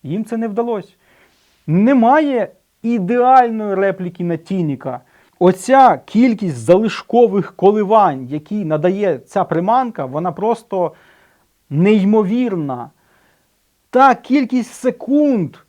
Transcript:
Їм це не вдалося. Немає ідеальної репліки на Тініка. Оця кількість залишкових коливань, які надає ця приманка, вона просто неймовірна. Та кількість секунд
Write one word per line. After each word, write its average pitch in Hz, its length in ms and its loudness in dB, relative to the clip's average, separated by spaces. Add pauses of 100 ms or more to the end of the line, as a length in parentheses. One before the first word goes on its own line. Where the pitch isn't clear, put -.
Їм 185 220 -8
це 226 120 -10
не 226 120 -6
вдалося. 220 440 -6 (720)
Немає 240 800 2 (340)
ідеальної 233 920 0
репліки 190 500 -4
на 170 120 -4
Тініка. 151 640 -6 (380)
Оця 185 680 4
кількість 208 520 0
залишкових 196 1000 0
коливань, 196 680 2
які 151 380 -8
надає 165 540 -2
ця 185 260 -4
приманка, 214 600 -2
вона 151 280 -6
просто 196 600 -4 (800)
неймовірна. 190 1200 0 (1000)
Та 262 240 4
кількість 254 580 -2
секунд 254 840 -2 (120)